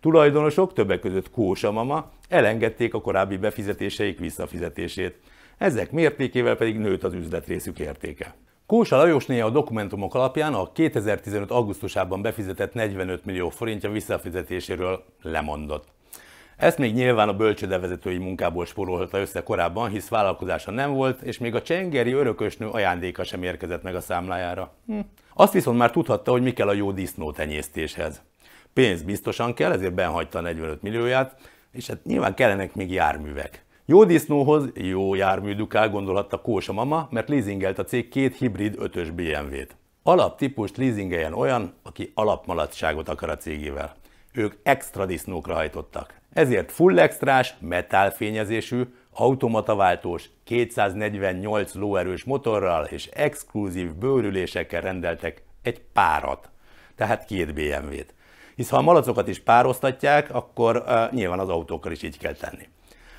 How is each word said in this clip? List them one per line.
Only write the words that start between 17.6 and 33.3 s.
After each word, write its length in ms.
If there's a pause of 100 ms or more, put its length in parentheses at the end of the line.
vezetői 400
munkából 480
spórolhatta 520
össze 240
korábban, 480
hisz 180
vállalkozása 600
nem 220
volt, 300
és 160
még 160
a 80
csengeri 500
örökösnő 560
ajándéka 560
sem 180
érkezett 400
meg 120
a 60
számlájára. 720 (140)
Hm. 120 (360)
Azt 180
viszont 260
már 120
tudhatta, 400
hogy 120
mi 100
kell 160
a 40
jó 200
disznótenyésztéshez. 1300 (500)
Pénz 300
biztosan 520
kell, 180
ezért 220
benhagyta 440
a 40
negyvenöt 400
millióját, 520 (380)
és 140
hát 180
nyilván 300
kellenek 400
még 180
járművek. 720 (200)